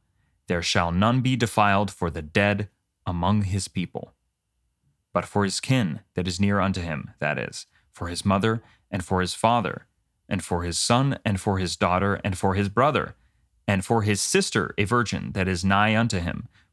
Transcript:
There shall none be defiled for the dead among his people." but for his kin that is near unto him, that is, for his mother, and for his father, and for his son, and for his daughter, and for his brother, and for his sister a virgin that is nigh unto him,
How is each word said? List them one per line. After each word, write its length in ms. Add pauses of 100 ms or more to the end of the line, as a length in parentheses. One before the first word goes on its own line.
(480)
There 160
shall 280
none 300
be 140
defiled 560
for 180
the 140
dead 460 (360)
among 380
his 240
people." 480 (1000)
but 120
for 180
his 160
kin 420 (140)
that 120
is 120
near 200
unto 220
him, 380
that 180
is, 300 (260)
for 140
his 180
mother, 380 (280)
and 140
for 160
his 140
father, 520 (400)
and 160
for 200
his 160
son, 440
and 160
for 200
his 160
daughter, 480
and 120
for 200
his 120
brother, 480 (520)
and 180
for 160
his 200
sister 560
a 80
virgin 480
that 140
is 160
nigh 320
unto 240
him, 280 (260)